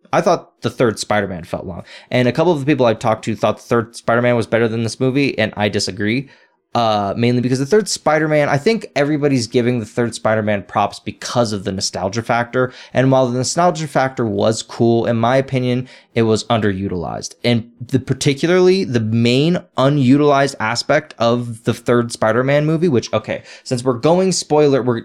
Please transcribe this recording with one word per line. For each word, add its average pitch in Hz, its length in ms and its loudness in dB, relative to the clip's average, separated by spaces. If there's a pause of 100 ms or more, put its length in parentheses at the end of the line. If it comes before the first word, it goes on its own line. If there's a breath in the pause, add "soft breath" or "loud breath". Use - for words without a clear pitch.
(140)
I 147 60 2
thought - 420 -2
the 117 80 -2
third 113 300 0
Spider-Man 95 460 -4
felt - 200 -10
long. 92 200 -12 (240 loud breath)
And 123 180 2
a 120 60 0
couple 165 180 2
of 151 80 0
the 135 60 -6
people 131 200 2
I've 110 140 2
talked 110 260 -2
to 110 100 -4
thought 107 200 0
the - 80 -20
third 117 320 -2
Spider-Man 120 400 0
was 113 100 0
better 117 220 0
than 113 160 -4
this 110 160 -6
movie, 131 400 0
and 107 160 0
I 104 140 0
disagree. 107 600 -4 (460 soft breath)
Uh, 107 400 0
mainly 120 260 2
because 127 180 0
the 139 60 -2
third 202 220 2
Spider-Man, 151 600 0
I 143 80 0
think 220 360 0
everybody's 143 540 0
giving 123 320 0
the 107 60 -6
third 120 280 -4
Spider-Man 107 500 0
props - 360 -4
because 107 540 -4
of 98 100 -6
the 101 80 -4
nostalgia 101 520 -4
factor. 123 500 -2 (200 loud breath)
And 127 160 2
while 131 180 4
the 120 100 -2
nostalgia 160 500 0
factor 131 380 -2
was 107 380 0
cool, 117 420 0
in 117 100 0
my 117 220 2
opinion, 131 500 -2 (260 loud breath)
it 117 100 2
was 110 220 2
underutilized. 92 880 -2 (100)
And 117 340 0
the, 127 200 -2
particularly 180 840 2
the 127 160 -2
main 120 600 2 (180)
unutilized 139 840 4
aspect 120 600 -2
of 117 440 -2
the 117 100 0
third 120 380 0
Spider-Man 127 540 0
movie, 160 240 0
which, 120 240 0
okay, 107 300 -4 (200 loud breath)
since 127 180 -4
we're 127 120 0
going 175 400 2
spoiler, 143 500 2
we're, 117 220 -2